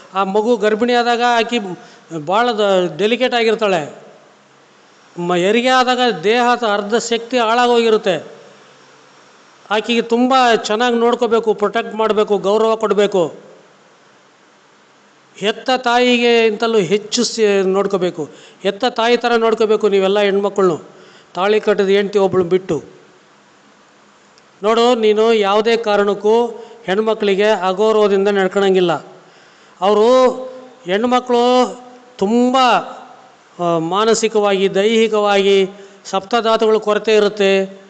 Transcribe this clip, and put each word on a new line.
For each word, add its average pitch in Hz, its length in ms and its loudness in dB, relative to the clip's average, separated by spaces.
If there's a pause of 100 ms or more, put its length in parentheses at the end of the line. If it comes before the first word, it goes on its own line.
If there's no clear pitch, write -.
(140)
ಆ 190 100 -2
ಮಗು 214 340 0
ಗರ್ಭಿಣಿ 214 360 0
ಆದಾಗ 240 340 0
ಆಕೆ 233 320 0 (680)
ಭಾಳ 226 260 0
ದ-, 190 460 0
ಡೆಲಿಕೇಟ್ 240 360 -2
ಆಗಿರ್ತಾಳೆ. 208 600 -2 (1200)
ಮ-, 175 160 -2
ಹೆರಿಗೆ 214 320 0
ಆದಾಗ 254 320 2 (240)
ದೇಹದ 240 400 0 (100)
ಅರ್ಧ 208 220 -2
ಶಕ್ತಿ 226 420 -4
ಹಾಳಾಗೋಗಿರುತ್ತೆ. 226 880 0 (1500)
ಆಕೆಗೆ 220 300 -2
ತುಂಬ 240 320 0 (300)
ಚೆನ್ನಾಗಿ 233 320 -2
ನೋಡ್ಕೋಬೇಕು, 233 580 0
ಪ್ರೊಟೆಕ್ಟ್ 208 420 -4
ಮಾಡಬೇಕು, 214 420 0
ಗೌರವ 220 380 0
ಕೊಡಬೇಕು. 196 600 0 (2000)
ಹೆತ್ತ 214 420 -4
ತಾಯಿಗೆ 240 680 2
ಇಂತಲೂ 226 300 -2
ಹೆಚ್ಚು 208 460 -2
ಸಿ-, 202 440 0
ನೋಡ್ಕೋಬೇಕು. 185 640 -2 (320)
ಹೆತ್ತ 196 240 -4
ತಾಯಿ 240 320 0
ಥರ 240 180 0
ನೋಡ್ಕೋಬೇಕು 220 540 0
ನೀವೆಲ್ಲ 196 300 2
ಹೆಣ್ಮಕ್ಳನ್ನು. 196 600 0 (520)
ತಾಳಿ 208 260 0
ಕಟ್ಟಿದ 202 280 0
ಹೆಂಡ್ತಿ 202 320 0
ಒಬ್ಳು 185 240 2
ಬಿಟ್ಟು. 170 560 -4 (1600)
ನೋಡು, 233 320 2
ನೀನು 220 380 2
ಯಾವುದೇ 214 440 2
ಕಾರಣಕ್ಕೂ 208 680 0 (400)
ಹೆಣ್ಮಕ್ಳಿಗೆ 208 640 0
ಅಗೌರವದಿಂದ 202 800 0
ನಡ್ಕೊಳಂಗಿಲ್ಲ. 190 640 0 (880)
ಅವರು 226 480 4 (560)
ಹೆಣ್ಮಕ್ಳು 247 920 0 (380)
ತುಂಬ, 240 400 0 (1080)
ಆ, 170 140 0
ಮಾನಸಿಕವಾಗಿ, 202 960 0
ದೈಹಿಕವಾಗಿ 202 920 2 (360)
ಸಪ್ತಧಾತುಗಳ 220 720 0
ಕೊರತೆ 214 380 -2
ಇರುತ್ತೆ. 196 760 0